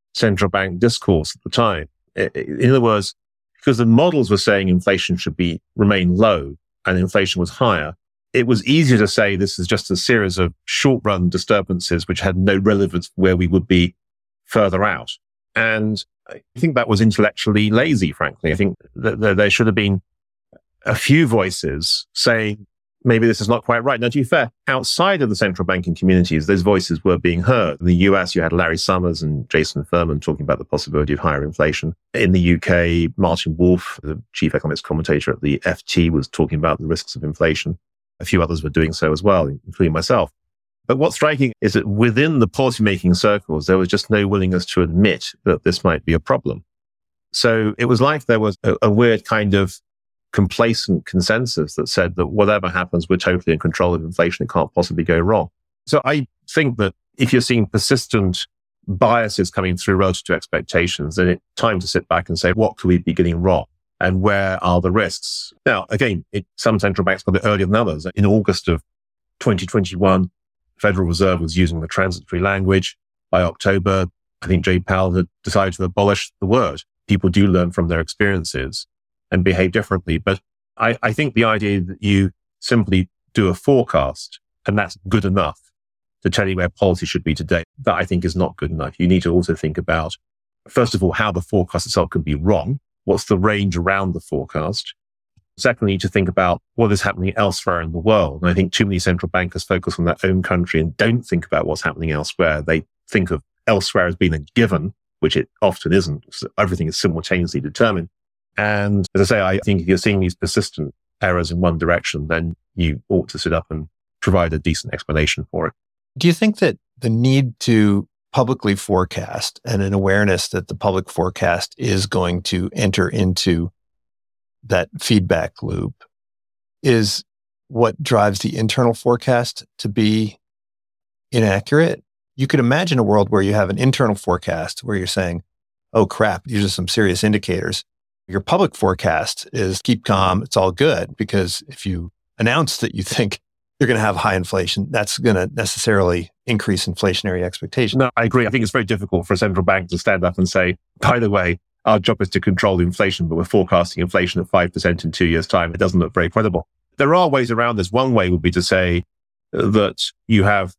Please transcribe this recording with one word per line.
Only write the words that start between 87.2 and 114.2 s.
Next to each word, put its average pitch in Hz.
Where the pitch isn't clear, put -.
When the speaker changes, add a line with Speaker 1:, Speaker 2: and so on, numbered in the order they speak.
Speaker 1:
be 80
today, 82
that 104
I 87
think 87
is 90
not 90
good 78
enough. 69
You 90
need 90
to 85
also 85
think 78
about, 82
first 120
of 95
all, 95
how 107
the 87
forecast 87
itself 87
can 85
be 73
wrong. 92
What's 98
the 101
range 98
around 95
the 87
forecast? 78
Secondly, 110
to 92
think 92
about 90
what 113
is 98
happening 95
elsewhere 92
in 80
the 85
world. 82
And 90
I 87
think 92
too 113
many 98
central 87
bankers 90
focus 90
on 85
their 85
own 92
country 87
and 80
don't 117
think 85
about 80
what's 78
happening 80
elsewhere. 76
They 80
think 90
of 78
elsewhere 95
as 87
being 87
a 78
given, 95
which -
it -
often 90
isn't. 87
So -
everything 90
is 80
simultaneously 85
determined. 87
And 101
as 98
I -
say, 95
I 95
think 98
if 82
you're 92
seeing 101
these 90
persistent 80
errors 87
in 85
one 87
direction, 80
then 82
you 76
ought 87
to -
sit 80
up 82
and 78
provide 87